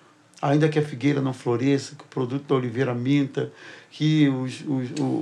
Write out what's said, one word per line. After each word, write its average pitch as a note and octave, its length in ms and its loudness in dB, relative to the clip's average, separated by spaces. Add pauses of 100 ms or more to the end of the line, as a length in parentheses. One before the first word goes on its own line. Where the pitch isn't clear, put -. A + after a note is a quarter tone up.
(420)
"Ainda D3 280 4
que D3+ 100 0
a - 40 2
figueira C3+ 380 0
não C3 120 -2
floresça, C3 640 0
que - 80 -20
o - 40 -20
produto C3+ 400 -4
da C#3+ 80 2
oliveira B2 400 0
minta, C3 560 0 (400)
que D3+ 380 4
os, B2+ 320 -2
os, C3 380 -4
o, C#3 40 0 (180)